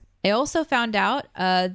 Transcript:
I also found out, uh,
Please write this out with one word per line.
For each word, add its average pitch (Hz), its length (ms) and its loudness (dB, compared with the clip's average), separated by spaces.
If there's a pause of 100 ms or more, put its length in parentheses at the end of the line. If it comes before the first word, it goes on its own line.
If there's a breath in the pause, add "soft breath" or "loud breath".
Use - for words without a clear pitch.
(240)
I 190 60 4
also 285 340 0
found 233 320 -2
out, 208 300 0 (100)
uh, 185 400 0